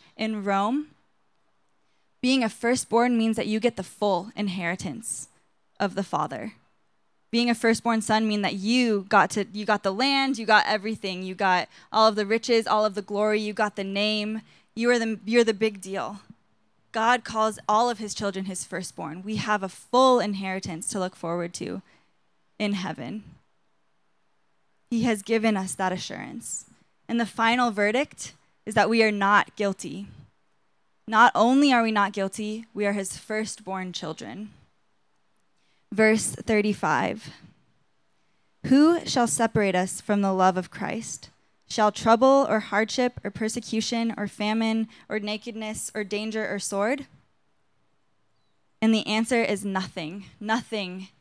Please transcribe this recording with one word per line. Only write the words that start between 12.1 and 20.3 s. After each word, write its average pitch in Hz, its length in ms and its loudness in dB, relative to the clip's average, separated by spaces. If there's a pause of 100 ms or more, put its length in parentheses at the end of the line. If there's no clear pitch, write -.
the 208 120 -2
riches, 226 400 0
all 214 180 2
of 208 100 -2
the 202 80 -6
glory, 214 380 0
you 214 140 -4
got 208 200 0
the 196 100 -6
name. 214 580 -2 (320)
You 233 160 2
are 247 80 4
the, 220 260 -2
you're 233 200 4
the 220 100 0
big 202 260 -2
deal. 190 400 -8 (720)
God 233 320 2
calls 220 420 -2
all 220 220 4
of 226 100 -4
his 214 160 -8
children 190 300 -4
his 185 200 -8
firstborn. 175 580 -10
We 214 140 -6
have 208 260 -2
a 190 80 -4
full 254 500 4
inheritance 190 720 -6